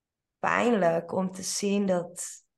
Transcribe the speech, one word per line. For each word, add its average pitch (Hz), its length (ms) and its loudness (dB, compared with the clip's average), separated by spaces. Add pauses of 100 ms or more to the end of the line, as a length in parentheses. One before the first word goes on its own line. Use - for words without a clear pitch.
(400)
pijnlijk 175 760 2
om 185 180 0
te 185 120 -12
zien 202 420 0
dat - 580 -4 (140)